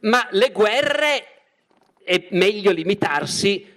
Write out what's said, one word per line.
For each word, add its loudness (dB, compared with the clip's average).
ma 0
le 2
guerre 0
è -2
meglio 2
limitarsi -2